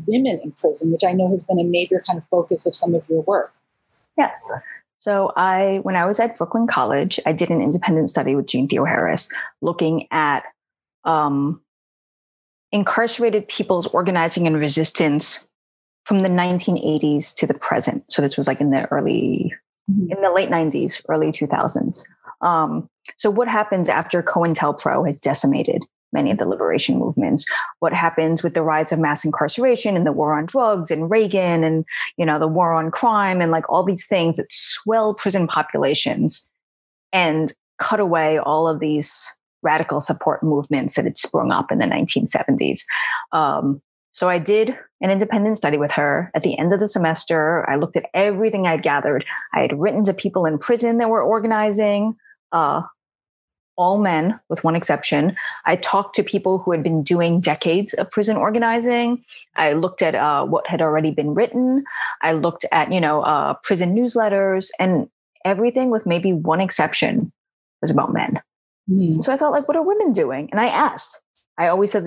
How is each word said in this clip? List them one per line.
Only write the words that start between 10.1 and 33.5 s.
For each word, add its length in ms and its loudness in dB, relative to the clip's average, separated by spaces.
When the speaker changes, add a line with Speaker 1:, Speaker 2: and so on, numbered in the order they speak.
Speaker 2:
at, 340 0
um, 580 0
incarcerated 760 0
people's 380 -2
organizing 600 0
and 140 2
resistance 880 2
from 140 2
the 100 4
nineteen 480 2
eighties 560 0
to 140 0
the 80 0
present. 580 -2
So 80 0
this 160 0
was, 100 -2
like, 140 0
in 100 2
the 200 0
early, 640 -2
Speaker 1:
Mm-hmm. 220 0
Speaker 2:
in 80 -4
the 100 2
late 200 0
nineties, 580 -2
early 240 0
two 140 -4
thousands. 600 -2
Um, 480 0
so 140 0
what 180 0
happens 400 0
after 340 -2
cointelpro 840 0
has 120 -2
decimated 640 0
many 180 0
of 60 0
the 100 -2
liberation 520 0
movements? 480 0
What 160 0
happens 480 0
with 100 -2
the 100 0
rise 300 0
of 60 0
mass 260 0
incarceration 720 0
and 100 2
the 60 2
war 220 0
on 100 0
drugs 460 0
and 200 -2
Reagan 540 2
and, 220 0
you 80 0
know, 120 2
the 80 0
war 280 2
on 160 0
crime 500 2
and, 100 2